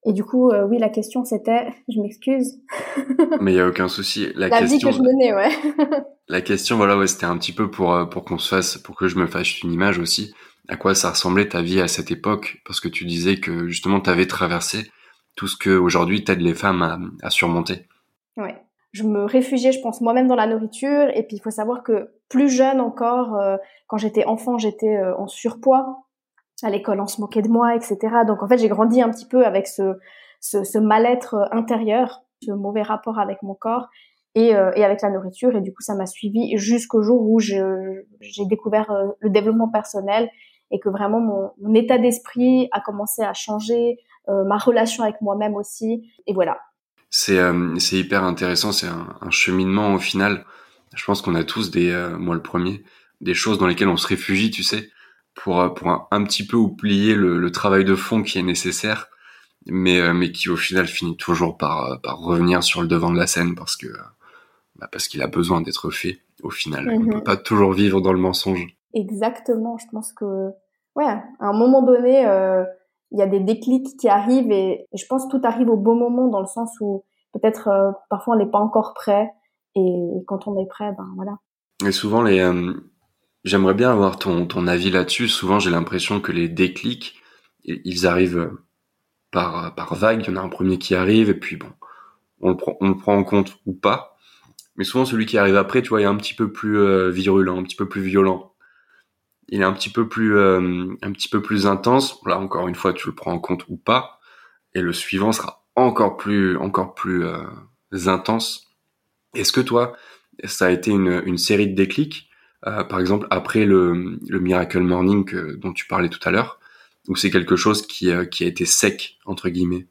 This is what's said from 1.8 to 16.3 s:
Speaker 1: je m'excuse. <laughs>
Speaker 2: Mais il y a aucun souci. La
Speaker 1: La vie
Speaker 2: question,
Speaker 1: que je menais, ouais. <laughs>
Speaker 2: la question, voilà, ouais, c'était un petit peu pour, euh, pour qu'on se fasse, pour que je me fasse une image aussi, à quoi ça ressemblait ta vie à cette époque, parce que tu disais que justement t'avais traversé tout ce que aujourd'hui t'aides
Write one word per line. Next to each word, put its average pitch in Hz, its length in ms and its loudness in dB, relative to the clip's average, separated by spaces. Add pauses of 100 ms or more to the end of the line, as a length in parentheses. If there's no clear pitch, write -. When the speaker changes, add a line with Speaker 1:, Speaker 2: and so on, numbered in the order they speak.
Speaker 1:
je 214 100 -2
m'excuse. 254 640 -2 (340)
<laughs> 277 460 0
Speaker 2:
Mais - 100 2
il - 60 6
y - 20 6
a - 80 6
aucun 92 220 0
souci. 98 460 -4
La 95 120 0
Speaker 1:
La 226 140 4
vie 254 180 4
Speaker 2:
question, 269 100 2
Speaker 1:
que 262 60 0
je 262 60 0
menais, 254 340 4
ouais. 196 140 4 (640)
<laughs> - 140 -20
Speaker 2:
la - 120 -2
question, - 360 0
voilà, 101 200 4
ouais, 98 100 4
c'était - 180 -2
un 87 120 -2
petit 87 140 -6
peu 101 180 -2
pour, 90 240 2
euh, 87 120 2
pour 87 180 -10
qu'on 87 140 -6
se - 100 -6
fasse, 92 300 0
pour - 180 -20
que 95 140 0
je 87 80 -2
me 87 100 2
fasse 87 340 -4
une 85 120 -4
image 92 260 0
aussi, 98 340 -4 (360)
à - 80 -8
quoi 95 180 2
ça 95 140 0
ressemblait 95 400 0
ta 87 120 -4
vie 90 200 0
à 85 80 0
cette - 220 -6
époque, 101 540 -4
parce - 140 -6
que - 80 -8
tu 87 160 -8
disais 87 380 -2
que 85 260 -4
justement 95 320 -2
t'avais 92 260 2
traversé 90 640 -4 (460)
tout 98 120 -8
ce - 100 -8
que 98 140 0
aujourd'hui 90 520 2
t'aides 90 180 0